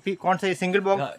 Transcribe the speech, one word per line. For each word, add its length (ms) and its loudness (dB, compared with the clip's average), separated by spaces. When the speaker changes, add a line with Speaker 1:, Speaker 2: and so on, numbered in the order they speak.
Speaker 1:
पी-, 120 -2
कौन 200 0
सा, 100 -4
ये 80 0
सिंगल 260 0
बॉक्स? 220 2
Speaker 2:
हाँ, 160 -6